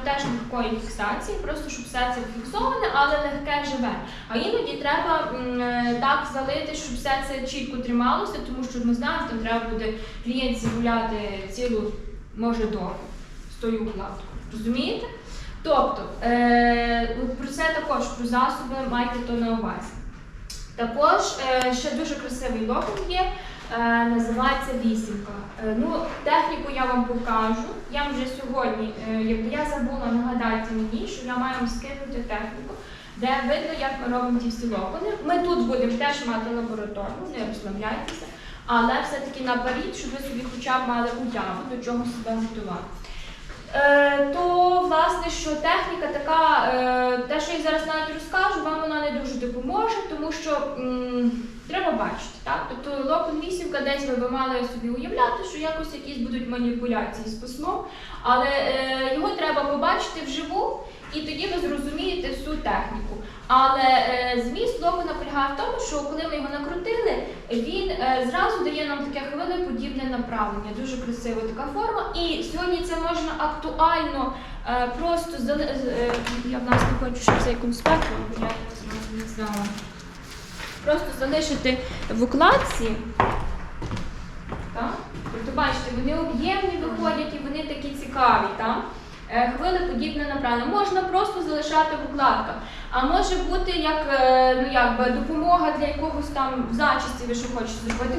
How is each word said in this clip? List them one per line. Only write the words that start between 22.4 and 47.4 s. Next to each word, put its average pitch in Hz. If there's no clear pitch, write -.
локон 254
є, 370
е, 233
називається 247
вісімка. 208
Е, 220
ну, 320
техніку 302
я 262
вам 247
покажу. 226
Я 285
вам 285
вже 254
сьогодні, 240
е, 220
якби 226
я 294
забула, 247
нагадайте 233
мені, 220
що 254
я 240
маю 254
вам 240
скинути 269
техніку, 220
де 226
видно, 302
як 269
ми 240
робимо 247
ті 240
всі 240
локони. 226
Ми 349
тут 349
будемо 240
теж 285
мати 226
лабораторну, 208
не 214
розслабляйтеся, 208
але 240
все-таки 269
наперед, 247
щоб -
ви 269
собі 247
хоча 254
б 247
мали 240
уяву, 226
до 247
чого 240
себе 233
готувати. 202
Е, 285
то, 359
власне, 339
що 311
техніка 339
така, 311
е, 254
те, 285